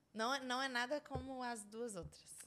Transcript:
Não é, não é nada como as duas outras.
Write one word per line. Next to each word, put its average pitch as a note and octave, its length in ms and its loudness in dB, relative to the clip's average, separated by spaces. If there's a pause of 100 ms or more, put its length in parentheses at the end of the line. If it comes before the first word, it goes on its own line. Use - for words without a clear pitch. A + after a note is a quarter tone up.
(140)
Não A3 200 4
é, C#4 80 4
não B3+ 200 2
é C4+ 60 4
nada B3+ 340 2
como C4 400 -2
as A#3+ 220 -2
duas A3 320 -4
outras. D#3+ 260 -6 (240)